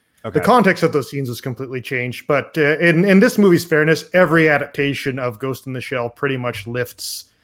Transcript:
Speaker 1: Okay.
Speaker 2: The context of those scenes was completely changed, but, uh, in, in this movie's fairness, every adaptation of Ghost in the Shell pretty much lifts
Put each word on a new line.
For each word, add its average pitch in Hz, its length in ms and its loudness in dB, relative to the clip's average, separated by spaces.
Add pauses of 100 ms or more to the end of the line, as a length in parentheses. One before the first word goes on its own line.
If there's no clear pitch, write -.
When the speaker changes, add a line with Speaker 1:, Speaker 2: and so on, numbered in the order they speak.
(260)
Speaker 1:
Okay. 113 140 -4
Speaker 2:
The - 40 0
context 196 380 4
of 165 100 2
those 139 180 -4
scenes 139 200 -8
was 117 100 -10
completely 131 420 -10
changed, 123 440 -8
but, 139 320 -2
uh, 151 220 2
in, 170 260 4
in 196 140 6
this 233 180 4
movie's 180 280 4
fairness, 156 480 0
every 160 360 4
adaptation 139 720 -2
of 123 180 -6
Ghost 135 300 -8
in 127 60 -8
the 123 80 -10
Shell 120 280 -6
pretty 135 280 -4
much 117 280 -8
lifts - 600 -8 (180)